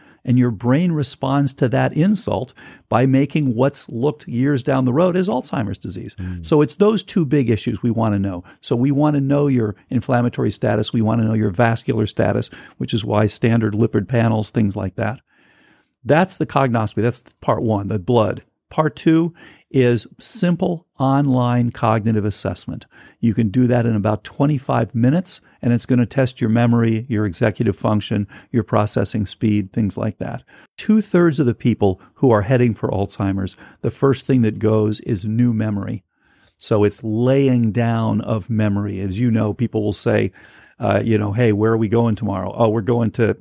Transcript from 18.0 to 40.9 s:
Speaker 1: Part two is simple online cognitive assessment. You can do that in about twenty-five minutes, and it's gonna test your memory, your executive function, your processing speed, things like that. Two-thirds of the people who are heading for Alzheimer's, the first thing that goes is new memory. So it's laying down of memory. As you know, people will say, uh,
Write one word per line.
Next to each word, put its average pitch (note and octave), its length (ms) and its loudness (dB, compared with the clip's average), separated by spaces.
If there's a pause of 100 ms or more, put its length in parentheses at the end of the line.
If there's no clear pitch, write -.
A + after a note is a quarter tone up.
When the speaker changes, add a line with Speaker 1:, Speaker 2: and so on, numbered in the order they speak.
Speaker 1:
Part D#3 240 0
two E3 400 2 (360)
is A#2+ 360 2 (120)
simple F3 680 -2 (120)
online B2+ 720 2
cognitive A2 560 0
assessment. - 600 -6 (340)
You A2+ 120 2
can A2 160 0
do B2 180 2
that A#2 200 2
in A2+ 80 0
about G#2 300 -2
twenty-five C3+ 720 -2
minutes, C3 460 0 (200)
and A#2 120 0
it's A#2+ 140 -2
gonna B2 200 2
test C3 340 -2
your A2+ 100 2
memory, A#2 580 2
your G#2+ 180 0
executive G#2+ 500 0
function, G#2 500 -2 (240)
your A2+ 120 0
processing G#2+ 640 -2
speed, G#2 460 -2
things G#2 240 -2
like G#2+ 220 -6
that. - 240 -10 (340)
Two-thirds F3 640 2
of C3+ 60 2
the A#2 80 2
people G#2 460 0 (140)
who C3+ 160 2
are G#2 120 4
heading A#2+ 320 2
for G#2 160 -6
Alzheimer's, G2 640 -4 (260)
the - 80 -2
first C3+ 360 0
thing C3 160 2
that G#2+ 160 0
goes G#2+ 420 0
is G2+ 240 -4
new A#2 300 0
memory. G#2+ 480 -4 (560)
So G#2 260 2
it's G2+ 180 0
laying A#2+ 720 2
down A2+ 500 0
of A2 280 -4
memory. G#2 500 -2
As G2 180 -4
you A#2+ 120 2
know, A2 240 0
people A2 280 -2
will G#2 100 0
say, G#2+ 400 0 (460)
uh, G#2 260 0